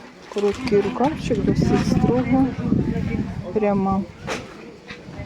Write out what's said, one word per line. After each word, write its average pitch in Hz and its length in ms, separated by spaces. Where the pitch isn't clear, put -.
Короткий 202 460
рукавчик, 320 580
досить - 480
строго. 254 600
Прямо 196 500